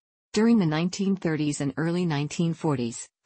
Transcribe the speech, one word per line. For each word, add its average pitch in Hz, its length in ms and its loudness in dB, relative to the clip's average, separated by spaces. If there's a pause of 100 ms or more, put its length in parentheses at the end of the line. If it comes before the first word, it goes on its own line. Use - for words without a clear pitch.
(320)
During 226 280 4
the 175 60 4
nineteen 180 500 0
thirties 151 440 -2
and 139 160 -2
early 170 300 0
nineteen 156 480 -2
forties, 123 540 -4 (180)